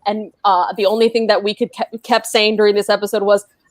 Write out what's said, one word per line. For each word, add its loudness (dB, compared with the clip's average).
And, -6
uh, 0
the 0
only 2
thing 0
that 2
we -2
could -4
ke-, -10
kept -2
saying 0
during 4
this 0
episode -2
was, 2